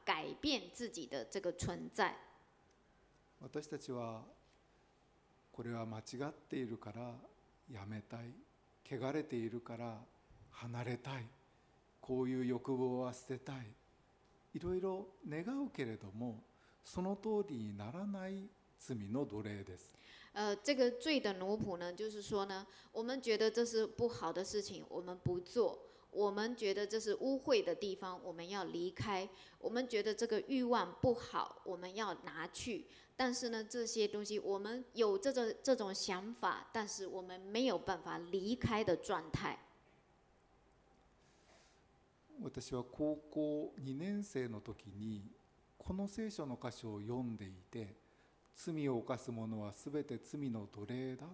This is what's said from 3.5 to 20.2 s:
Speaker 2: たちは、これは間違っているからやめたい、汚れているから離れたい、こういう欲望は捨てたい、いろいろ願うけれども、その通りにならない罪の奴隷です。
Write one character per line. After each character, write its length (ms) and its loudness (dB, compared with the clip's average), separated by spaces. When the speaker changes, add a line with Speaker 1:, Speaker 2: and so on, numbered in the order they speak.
Speaker 2:
た 100 -6
ち 140 -8
は、 300 -4
こ 120 -8
れ 100 -4
は 120 -2
間 140 -6
違 300 -4
っ 40 -10
て 60 -2
い 100 0
る 120 -6
か 160 -10
ら 200 -8
や 160 -10
め 160 -6
た 220 -12
い、 80 -12
汚 220 0
れ 120 0
て 120 -4
い 140 0
る 100 -4
か 160 -10
ら 220 -6
離 340 -6
れ 120 -2
た 220 -6
い、 60 -8
こ 220 0
う 80 2
い 120 2
う 40 2
欲 320 2
望 240 2
は 120 -2
捨 140 -12
て 120 -2
た 140 -8
い、 120 -8
い 60 -4
ろ 160 0
い 40 2
ろ 260 0
願 160 -2
う 80 -2
け 140 -2
れ 140 -2
ど 140 -10
も、 240 -4
そ 160 -4
の 160 2
通 320 2
り 80 -4
に 200 -4
な 140 -6
ら 140 -4
な 240 -4
い 180 -6
罪 160 -4
の 140 2
奴 180 -4
隷 220 -4
で 120 -10
す。 160 -18